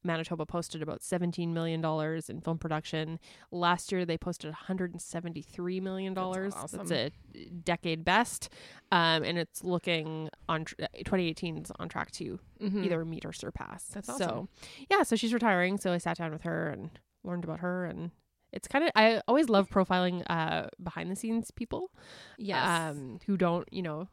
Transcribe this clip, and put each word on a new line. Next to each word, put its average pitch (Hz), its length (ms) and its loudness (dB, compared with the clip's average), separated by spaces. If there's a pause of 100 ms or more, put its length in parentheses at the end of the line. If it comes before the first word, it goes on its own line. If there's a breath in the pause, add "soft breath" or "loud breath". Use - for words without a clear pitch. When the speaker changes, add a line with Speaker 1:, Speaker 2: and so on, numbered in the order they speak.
Speaker 1:
Manitoba 165 420 -2
posted 160 360 -6
about 156 200 -6
seventeen 175 520 0
million 165 280 0
dollars 160 480 0
in - 120 -8
film 165 160 -2
production. 160 640 -4 (320 loud breath)
Last 175 400 2
year, 185 140 2
they 165 120 0
posted 170 340 -4
a - 20 -8
hundred 185 400 -4
and 170 80 -10
seventy-three 175 800 -6
million 190 340 -4
dollars. 185 400 -2
Speaker 2:
That's - 220 -8
awesome. 190 120 -6
Speaker 1:
That's 151 260 0 (220)
a - 140 -16 (140)
decade 165 420 0
best. 202 440 4 (420 loud breath)
Um, 165 320 6
and 170 140 0
it's - 260 -4
looking 160 680 0 (180)
on 160 180 0
tr-, - 100 -12 (300)
twenty 185 240 2
eighteen's 160 500 -6
on 170 100 -4
track - 220 -4
to - 280 -8 (220)
Speaker 2:
Mm-hmm. 196 240 0
Speaker 1:
either 170 200 2
meet 165 200 -6
or 160 80 -8
surpass. - 520 -10
Speaker 2:
That's - 220 -12
Speaker 1:
So, 247 60 -6
Speaker 2:
awesome. 185 360 -4 (400 loud breath)
Speaker 1:
yeah, 392 140 6
so 233 120 2
she's 226 180 2
retiring. 202 440 4
So 190 160 0
I 175 60 2
sat 170 180 -2
down 165 140 -4
with 156 120 -8
her 165 260 0
and 139 200 -8 (340)
learned 175 200 -4
about 165 160 -6
her. 180 260 -2
And 170 240 -6 (440)
it's - 140 -8
kinda, 311 300 4
I 220 300 8
always 269 220 6
love 196 200 6
profiling, 180 580 4
uh, 160 400 2 (140)
behind 175 300 -6
the 196 40 -2
scenes 226 360 -2
people, - 400 -6 (460 loud breath)
Speaker 2:
Yes. 190 280 0 (300)
Speaker 1:
um, 131 320 -8
who 202 100 4
don't, 175 360 4
you 185 100 -4
know 165 300 -4